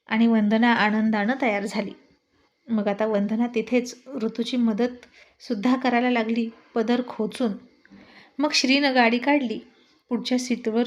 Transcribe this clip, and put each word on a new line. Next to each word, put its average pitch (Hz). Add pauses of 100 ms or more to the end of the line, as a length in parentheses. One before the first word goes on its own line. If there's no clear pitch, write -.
आणि 226
वंदना 220
आनंदानं 214
तयार 208
झाली. 196 (760)
मग 214
आता 202
वंदना 220
तिथेच 240 (280)
ऋतूची 226
मदतसुद्धा 240
करायला 247
लागली, 226 (260)
पदर 233
खोचून. 214 (880)
मग 294
श्रीनं 277
गाडी 240
काढली, 254 (520)
पुढच्या 247
सीटवर 233